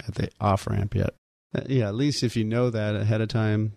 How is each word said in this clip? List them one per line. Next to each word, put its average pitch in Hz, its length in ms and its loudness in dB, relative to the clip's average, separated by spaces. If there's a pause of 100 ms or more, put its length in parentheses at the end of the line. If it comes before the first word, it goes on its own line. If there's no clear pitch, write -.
at - 80 -6
the 95 140 -2 (120)
off-ramp 101 540 2
yet." 98 180 0 (400)
Uh, - 140 -2
yeah, 127 200 2
at 101 80 -4
least 139 280 0
if 120 120 0
you 113 80 0
know 120 260 0
that 107 260 -2
ahead 107 260 0
of 110 60 0
time, 107 500 0